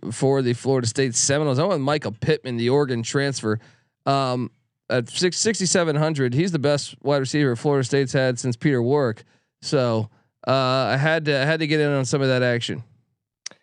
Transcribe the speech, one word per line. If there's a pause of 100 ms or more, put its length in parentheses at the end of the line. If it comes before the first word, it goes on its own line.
(120)
for
the
Florida
State
Seminoles.
I
went
with
Michael
Pittman,
the
Oregon
transfer. (460)
Um, (380)
at
six,
sixty-seven
hundred,
he's
the
best
wide
receiver
Florida
State's
had
since
Peter
Warrick. (400)
So, (360)
uh,
I
had
to,
I
had
to
get
in
on
some
of
that
action. (800)